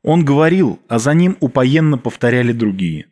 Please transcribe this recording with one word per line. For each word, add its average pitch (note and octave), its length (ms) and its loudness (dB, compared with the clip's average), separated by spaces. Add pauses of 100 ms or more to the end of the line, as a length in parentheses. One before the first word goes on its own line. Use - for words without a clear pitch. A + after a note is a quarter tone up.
Он D#3+ 240 2
говорил, D#3 640 0
а A#2 100 -2
за C#3 140 -2
ним F3 260 2
упоенно C#3+ 580 0
повторяли A#2+ 540 -2
другие. F#2+ 600 -4